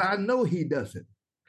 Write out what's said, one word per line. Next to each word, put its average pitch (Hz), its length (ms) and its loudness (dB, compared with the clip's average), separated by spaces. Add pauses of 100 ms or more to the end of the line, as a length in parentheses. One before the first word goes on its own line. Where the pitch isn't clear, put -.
I 190 160 2
know 240 260 2
he 170 220 0
doesn't. 127 420 -4 (420)